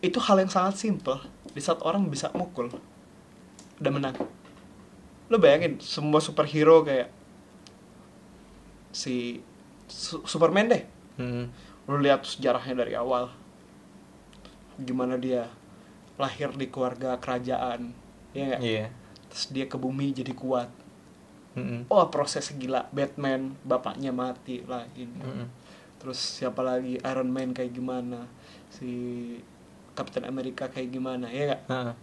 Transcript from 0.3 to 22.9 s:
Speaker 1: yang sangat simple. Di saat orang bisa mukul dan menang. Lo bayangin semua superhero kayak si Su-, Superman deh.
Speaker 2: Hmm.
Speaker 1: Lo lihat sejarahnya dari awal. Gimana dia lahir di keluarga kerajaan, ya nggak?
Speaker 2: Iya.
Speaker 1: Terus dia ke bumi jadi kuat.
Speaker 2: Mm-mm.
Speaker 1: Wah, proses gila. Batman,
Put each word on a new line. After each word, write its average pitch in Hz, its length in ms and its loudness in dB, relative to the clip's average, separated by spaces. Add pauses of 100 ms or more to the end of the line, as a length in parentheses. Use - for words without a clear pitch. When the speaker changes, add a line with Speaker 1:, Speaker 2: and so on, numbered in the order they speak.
Speaker 1:
yang 190 100 4
sangat 190 300 0
simple. 156 400 -2 (320)
Di 143 100 -10
saat - 200 0
orang 185 260 2
bisa 139 260 -2
mukul 131 380 -4 (1040)
dan 139 160 0
menang. 135 220 -2 (1120)
Lo 226 100 4
bayangin 160 420 8
semua 151 400 2
superhero 151 640 8
kayak 135 280 0 (1800)
si 120 520 -4 (420)
Su-, - 400 -10
Superman 190 420 6
deh. 233 160 6 (340)
Speaker 2:
Hmm. 123 360 -4 (320)
Speaker 1:
Lo 139 140 0
lihat 139 260 6
sejarahnya 131 540 0
dari 120 160 0
awal. 123 340 0 (1500)
Gimana 127 380 -2
dia 123 380 -2 (640)
lahir 139 340 -2
di 135 160 -6
keluarga 127 500 -2
kerajaan, 123 760 -4 (400)
ya 139 140 -4
nggak? 127 160 -2
Speaker 2:
Iya. 110 240 0 (400)
Speaker 1:
Terus - 240 -8
dia 135 160 -4
ke 131 80 -10
bumi 135 380 -2
jadi 131 180 -6
kuat. 127 400 -2 (840)
Speaker 2:
Mm-mm. 123 320 -6
Speaker 1:
Wah, 190 200 8
proses 143 460 -2
gila. 131 360 -2
Batman, 135 720 -2